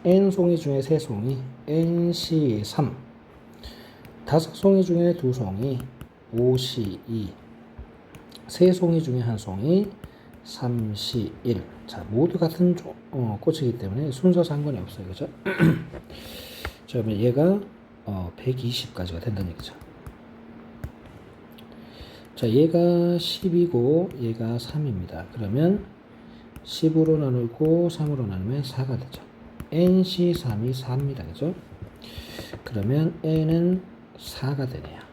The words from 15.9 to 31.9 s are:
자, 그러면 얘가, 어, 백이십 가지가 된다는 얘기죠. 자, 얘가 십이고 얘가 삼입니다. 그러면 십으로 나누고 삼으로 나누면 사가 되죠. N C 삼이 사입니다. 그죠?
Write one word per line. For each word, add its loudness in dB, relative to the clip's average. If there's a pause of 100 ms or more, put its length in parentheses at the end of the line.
자, -4
그러면 0
얘가, 4 (440)
어, -6
백이십 -4
가지가 -8
된다는 -4
얘기죠. -14 (2500)
자, -2
얘가 4
십이고 2 (100)
얘가 -4
삼입니다. -6
그러면 0 (800)
십으로 4
나누고 2
삼으로 -2
나누면 -4
사가 -4
되죠. -12 (480)
N 4
C 2
삼이 -2
사입니다. -4
그죠? -4 (1080)